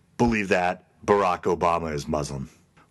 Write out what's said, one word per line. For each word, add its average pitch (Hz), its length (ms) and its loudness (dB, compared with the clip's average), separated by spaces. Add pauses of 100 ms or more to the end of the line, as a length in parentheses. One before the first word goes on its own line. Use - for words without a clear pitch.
(160)
believe 113 300 0
that 92 380 0 (200)
Barack 95 380 2
Obama 85 500 0
is 73 140 -6
Muslim. 71 420 -6 (400)